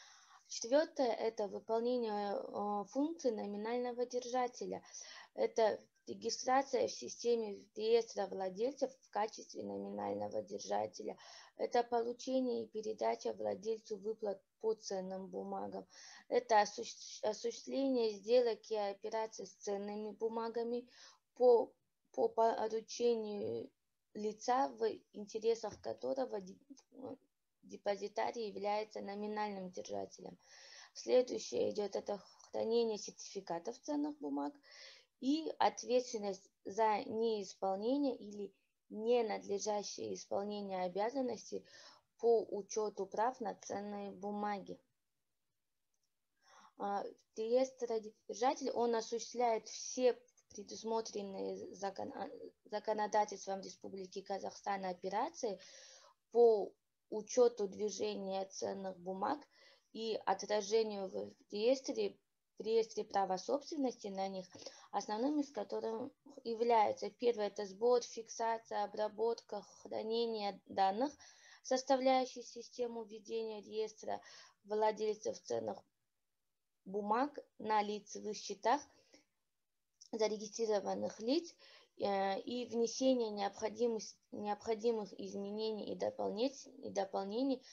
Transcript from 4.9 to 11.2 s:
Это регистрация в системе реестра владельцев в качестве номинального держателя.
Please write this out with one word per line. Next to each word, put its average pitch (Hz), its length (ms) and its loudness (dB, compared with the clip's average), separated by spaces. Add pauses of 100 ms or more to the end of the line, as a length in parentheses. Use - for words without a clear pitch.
Это 220 460 4 (280)
регистрация 233 840 2
в - 20 -6
системе 220 840 -2
реестра 220 540 2
владельцев 190 640 -2 (120)
в - 80 -20
качестве 214 520 -4
номинального 104 800 -4
держателя. 104 760 -4 (380)